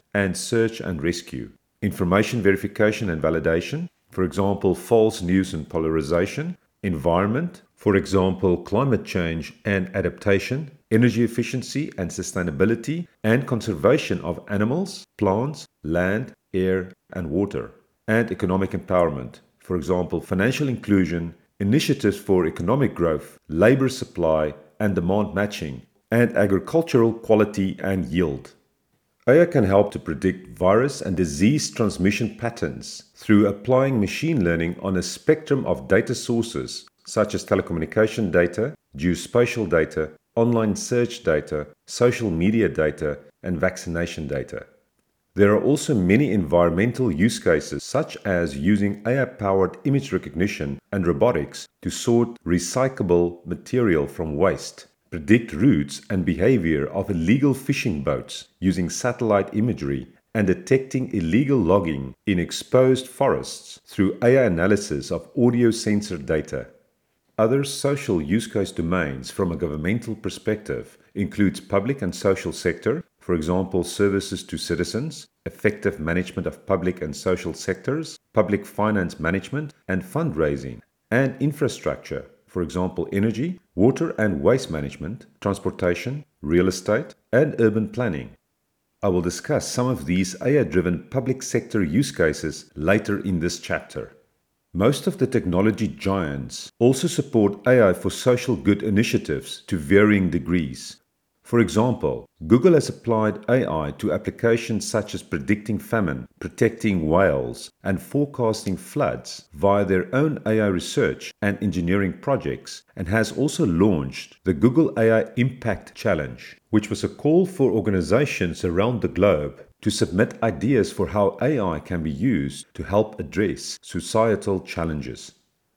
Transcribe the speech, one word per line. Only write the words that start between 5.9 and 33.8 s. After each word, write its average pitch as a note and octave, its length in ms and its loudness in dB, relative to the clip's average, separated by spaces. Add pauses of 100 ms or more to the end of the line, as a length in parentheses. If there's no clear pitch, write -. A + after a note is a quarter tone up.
environment, G2 800 -2 (140)
for G2+ 220 2
example, F#2 600 2
climate A2+ 480 -2
change E2 480 -6 (140)
and F#2+ 280 -2
adaptation, G2+ 760 -2 (200)
energy A2+ 320 4
efficiency B2 760 -4
and F2 120 -4
sustainability, G2+ 960 -2 (160)
and A#2+ 240 2
conservation G#2+ 760 0
of E2 260 -6
animals, A#2+ 560 -2 (140)
plants, A2 480 0 (160)
land, F#2 500 -2 (220)
air, F#2 360 0 (220)
and F2 180 -8
water, D2+ 400 -2 (380)
and A2 220 0
economic F#2+ 400 -2
empowerment, E2 720 -2 (180)
for - 180 -6
example, F2 460 -2
financial B2+ 460 0
inclusion, F2 640 0 (260)
initiatives A2+ 560 2
for F#2 300 2
economic A#2 480 0
growth, D#2+ 440 -2 (100)
labor A#2+ 420 4
supply D#2+ 640 0 (260)
and G#2 140 0
demand F#2+ 400 0
matching, F2 480 -4 (280)
and A#2+ 260 4
agricultural A2+ 760 2
quality G#2 720 2
and F#2+ 240 -2
yield. E2 480 -2 (760)
A D3+ 140 8
I F3 40 6
can C#3 180 2
help G2 280 4
to - 60 -10
predict F2+ 600 -4
virus A2 440 2
and F#2 120 -4
disease F2+ 560 2
transmission G#2 680 -2
patterns - 720 -8 (100)
through G#2 260 6
applying B2+ 540 2